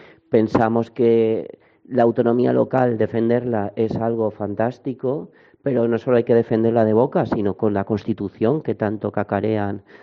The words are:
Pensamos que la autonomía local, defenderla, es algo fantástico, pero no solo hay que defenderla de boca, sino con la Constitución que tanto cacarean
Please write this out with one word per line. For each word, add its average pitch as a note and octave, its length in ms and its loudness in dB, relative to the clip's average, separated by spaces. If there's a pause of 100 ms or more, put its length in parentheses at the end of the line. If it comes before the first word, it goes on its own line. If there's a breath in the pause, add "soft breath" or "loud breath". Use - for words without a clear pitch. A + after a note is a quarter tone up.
(300 loud breath)
Pensamos A2+ 640 0
que A2+ 680 0 (260 soft breath)
la A#2+ 180 0
autonomía A#2+ 480 2
local, B2 460 0
defenderla, A2+ 800 0
es A2+ 180 -2
algo A2+ 360 -2
fantástico, B2 1000 -6 (300 soft breath)
pero A#2+ 260 0
no A#2 100 0
solo B2 200 0
hay A#2 60 2
que A#2+ 120 2
defenderla A2+ 480 2
de G#2+ 100 4
boca, C3+ 320 2
sino G2+ 300 -2
con G#2+ 180 0
la G2 120 -2
Constitución A2 760 -2
que A2 140 -4
tanto G#2 380 -4
cacarean G2+ 720 -2 (200 loud breath)